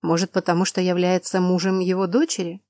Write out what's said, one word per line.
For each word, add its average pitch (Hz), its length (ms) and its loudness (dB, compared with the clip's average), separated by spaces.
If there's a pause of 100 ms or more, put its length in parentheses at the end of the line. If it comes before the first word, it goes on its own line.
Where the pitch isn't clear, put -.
Может, 170 320 0
потому 180 320 0
что - 160 -4
является 180 600 0
мужем 185 380 0
его 185 260 0
дочери? 190 640 -2